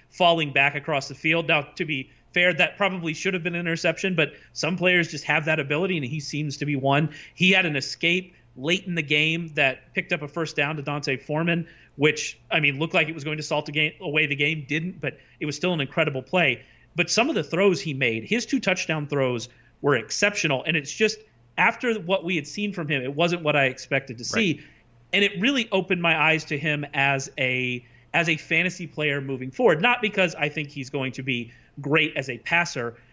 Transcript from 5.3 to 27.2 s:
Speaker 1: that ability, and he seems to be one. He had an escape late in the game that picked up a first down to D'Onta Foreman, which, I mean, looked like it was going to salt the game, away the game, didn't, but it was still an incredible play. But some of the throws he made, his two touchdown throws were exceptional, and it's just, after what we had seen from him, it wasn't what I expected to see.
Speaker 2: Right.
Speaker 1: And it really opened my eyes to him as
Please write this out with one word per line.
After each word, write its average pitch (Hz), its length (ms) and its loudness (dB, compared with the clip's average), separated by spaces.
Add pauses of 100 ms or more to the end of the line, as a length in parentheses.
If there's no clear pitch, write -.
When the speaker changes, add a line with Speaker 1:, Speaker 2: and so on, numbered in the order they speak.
Speaker 1:
that 156 160 2
ability, 160 380 0
and 135 80 -4
he 151 140 -6
seems 147 360 -4
to - 80 -4
be 143 120 0
one. 139 360 2 (220)
He 185 160 4
had 185 160 6
an 147 100 0
escape 170 560 -2 (260)
late 175 280 -2
in 180 80 -4
the 165 80 -2
game 156 500 0
that 139 400 0
picked 180 220 -4
up 147 80 -4
a 143 60 -8
first 160 280 -4
down 151 200 0
to 143 60 -6
D'Onta 139 380 -4
Foreman, 170 480 -2 (280)
which, 147 420 0 (120)
I 160 100 2
mean, 143 180 2
looked 165 160 -2
like 160 120 2
it 160 80 -6
was 151 80 -12
going 151 140 -6
to 151 60 -6
salt 151 240 -2
the 151 60 -10
game, 156 280 0
away 156 240 0
the 143 100 -2
game, 147 320 -2
didn't, 160 320 -4
but 143 200 -6 (200)
it - 60 -8
was 147 120 -4
still 185 180 0
an 151 80 0
incredible 139 400 -2
play. 143 400 0 (320)
But 170 160 -2
some 240 180 2
of 302 60 0
the 170 100 0
throws 190 380 2
he 160 100 -4
made, 117 320 0
his 233 220 -2
two 269 120 0
touchdown 160 500 -2
throws 127 420 0 (320)
were 143 140 4
exceptional, 170 680 0
and 165 100 0
it's 143 160 -4
just, 214 280 0 (400)
after 220 380 2
what 185 280 -2
we 185 100 -2
had 143 120 -2
seen 202 260 -6
from 160 160 -6
him, 139 140 0
it 139 120 -4
wasn't 170 280 2
what 147 140 2
I 139 100 6
expected 131 500 -2
to 120 80 -12
see. 185 300 0
Speaker 2:
Right. - 100 -14 (480)
Speaker 1:
And 196 100 4
it 202 160 0
really 247 320 2
opened 185 300 0
my 160 180 2
eyes 156 280 2
to 156 120 -4
him 147 360 -2
as 139 420 0